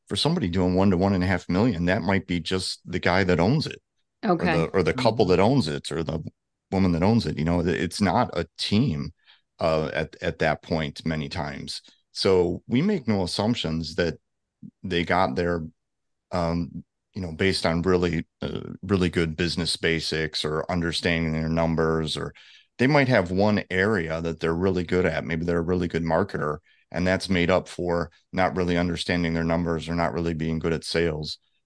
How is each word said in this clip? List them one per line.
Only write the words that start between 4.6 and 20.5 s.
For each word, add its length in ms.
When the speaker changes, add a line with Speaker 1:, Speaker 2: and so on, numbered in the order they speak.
Speaker 1:
or 160
the 100
couple 320
Speaker 3:
Mm-hmm. 60
Speaker 1:
that 80
owns 280
it, 240
or 120
the 160
woman 200
that 120
owns 220
it. 140
You 60
know, 160
it, 80
it's 320
not 360
a 100
team, 560
uh, 340
at, 280
at 180
that 220
point 440
many 240
times. 520
So 560
we 160
make 240
no 160
assumptions 720
that 240
they 200
got 320
there, 280
um, 520
you 80
know, 100
based 340
on 160
really, 440
uh, 180
really 260
good 260
business 400
basics 720
or 260